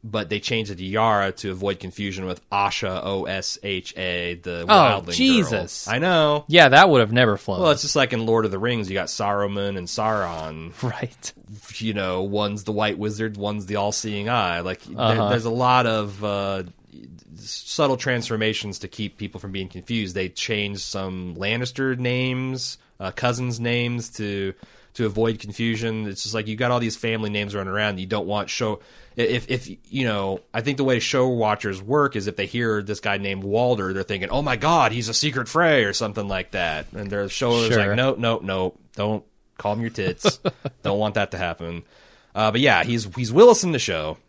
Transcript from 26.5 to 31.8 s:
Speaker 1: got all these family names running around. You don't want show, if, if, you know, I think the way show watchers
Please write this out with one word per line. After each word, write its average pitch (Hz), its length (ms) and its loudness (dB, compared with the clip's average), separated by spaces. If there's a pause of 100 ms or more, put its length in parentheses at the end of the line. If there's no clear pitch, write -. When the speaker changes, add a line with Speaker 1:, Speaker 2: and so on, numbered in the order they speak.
Speaker 1:
got 123 160 0
all 123 80 2
these 113 160 -2
family 110 340 -2
names 104 260 -2
running 95 160 -4
around. 104 280 -2
You 92 80 -6
don't 101 200 -2
want 104 220 -4
show, 107 300 -4 (360)
if, 120 340 0
if, 127 200 -4 (220)
you 127 140 -2
know, 98 360 -2 (120)
I 113 80 -2
think 135 160 -2
the 143 60 0
way 127 160 4
show 131 280 2
watchers 107 540 0